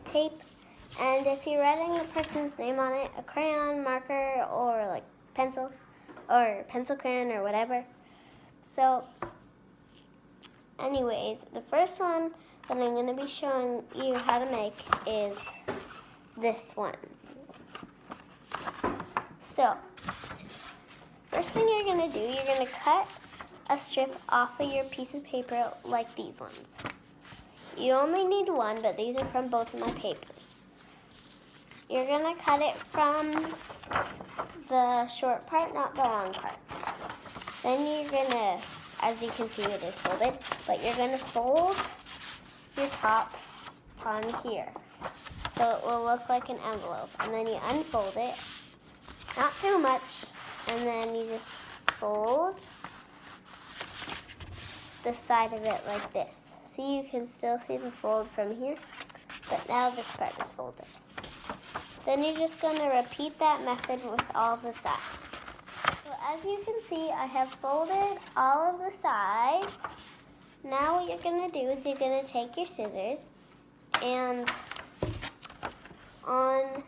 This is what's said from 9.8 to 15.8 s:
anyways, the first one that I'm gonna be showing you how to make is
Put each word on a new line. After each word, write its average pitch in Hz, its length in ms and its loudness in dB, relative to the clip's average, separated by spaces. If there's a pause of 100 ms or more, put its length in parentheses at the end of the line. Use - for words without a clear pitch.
anyways, 247 760 0
the - 80 -6
first 359 400 4
one 330 320 2 (340)
that 254 120 -2
I'm 240 160 2
gonna 247 180 2
be 269 140 -4
showing 254 680 0
you 262 200 0
how 240 240 4
to 254 80 0
make 220 280 -2 (320)
is 208 440 -2 (880)